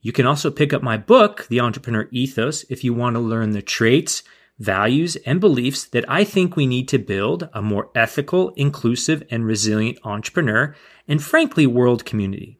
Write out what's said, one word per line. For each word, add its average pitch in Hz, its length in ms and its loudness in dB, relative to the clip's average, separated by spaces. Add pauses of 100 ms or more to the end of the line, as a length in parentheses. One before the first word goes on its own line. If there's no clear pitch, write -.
You 110 120 -8
can 127 140 2
also 143 240 0
pick 143 220 0
up 131 100 -2
my 117 140 -2
book, 208 520 4
The 120 120 0
Entrepreneur 117 500 -2
Ethos, 127 540 -4
if - 200 -10
you 123 80 0
want 120 220 -2
to 117 60 -2
learn 113 320 -2
the 101 100 -4
traits, 127 600 2 (360)
values, 113 640 0
and 151 160 0
beliefs 139 460 2
that 120 220 -2
I 170 140 2
think 185 320 0
we 147 120 0
need 127 220 0
to 131 100 2
build 110 540 -2
a 104 100 -6
more 104 320 -2
ethical, 147 560 0
inclusive, 139 800 -2
and 117 160 -2
resilient 110 580 0
entrepreneur 117 720 -2 (320)
and, - 160 0
frankly, 302 440 2
world 120 380 2
community. 104 560 -6